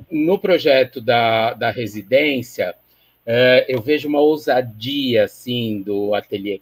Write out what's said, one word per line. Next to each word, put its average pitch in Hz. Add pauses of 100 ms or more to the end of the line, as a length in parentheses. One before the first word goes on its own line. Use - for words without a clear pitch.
(100)
no 160
projeto 143
da, 113
da 113
residência, 113 (520)
eh, 127
eu 127
vejo 143
uma 147
ousadia, 127
assim, 113
do 101
Ateliê 101